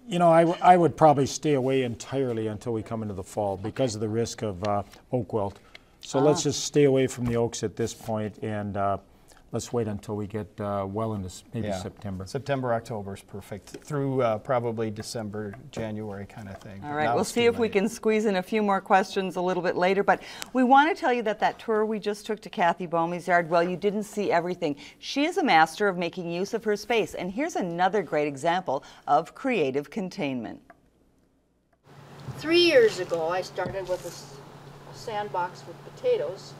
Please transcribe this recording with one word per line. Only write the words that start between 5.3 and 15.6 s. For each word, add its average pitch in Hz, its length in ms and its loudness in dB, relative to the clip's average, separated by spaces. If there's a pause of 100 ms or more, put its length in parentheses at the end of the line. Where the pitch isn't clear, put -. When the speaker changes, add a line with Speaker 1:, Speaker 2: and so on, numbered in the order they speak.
Speaker 1:
wilt. 101 280 -4 (400)
So - 180 -4
let's 147 220 4
Speaker 2:
Ah. - 100 -4
Speaker 1:
just - 140 -4
stay 147 200 4
away 131 220 4
from 123 200 -4
the 117 100 0
oaks 117 260 -2
at 104 140 -4
this 113 180 -2
point, 107 480 -6
and, 104 340 -6
uh, 98 220 0 (540)
let's 117 200 -6
wait 117 160 -2
until 104 260 -6
we 104 140 -6
get, 104 180 -6 (140)
uh, 101 280 -2
well 110 260 -4
into 98 120 -6
s-, - 160 -14 (100)
maybe 110 140 -4
Speaker 3:
Yeah. 95 160 -4
Speaker 1:
September. 95 420 -10
Speaker 3:
September, 127 480 -4
October 107 420 -6
is - 80 -16
perfect, - 480 -14 (120)
through, 139 400 -2
uh, 110 160 2
probably 117 540 -2
December, 107 640 -8 (160)